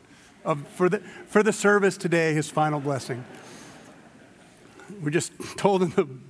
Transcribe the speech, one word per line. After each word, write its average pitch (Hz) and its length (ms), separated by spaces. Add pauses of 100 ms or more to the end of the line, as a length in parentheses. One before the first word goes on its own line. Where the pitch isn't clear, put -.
(440)
uh, 160 100
for 147 340
the, 196 120 (260)
for 214 160
the 208 100
service 202 440
today, 165 360
his 151 160
final 151 320
blessing. 131 440 (1800)
We're 147 100
just 156 220 (240)
told 190 260
in 180 80
the 170 180 (220)